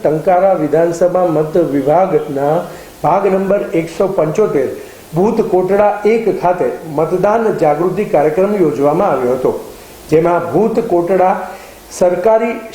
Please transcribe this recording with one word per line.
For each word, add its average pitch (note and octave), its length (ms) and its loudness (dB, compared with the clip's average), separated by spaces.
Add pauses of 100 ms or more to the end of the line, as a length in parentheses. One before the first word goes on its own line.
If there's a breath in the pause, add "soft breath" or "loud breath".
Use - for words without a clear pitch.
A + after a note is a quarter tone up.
ટંકારા F3+ 500 2
વિધાનસભા E3+ 720 0
મત D#3 440 0
વિભાગના D3 800 0 (500 loud breath)
ભાગ F#3 240 2
નંબર F#3+ 360 0 (100)
એકસો E3 340 -2
પંચોતેર D3+ 640 0 (460 loud breath)
ભૂત G#3+ 340 2
કોટડા F#3+ 400 2 (160)
એક A3+ 240 2 (120)
ખાતે F3 280 0 (260)
મતદાન F#3 480 0 (200)
જાગૃતિ E3 420 0
કાર્યક્રમ D#3+ 500 2
યોજવામાં E3 560 2
આવ્યો B2+ 240 0
હતો, B2+ 160 0 (580 loud breath)
જેમાં E3+ 440 2
ભૂત A3 340 2
કોટડા F3+ 460 2 (640 loud breath)
સરકારી A3 580 2 (200)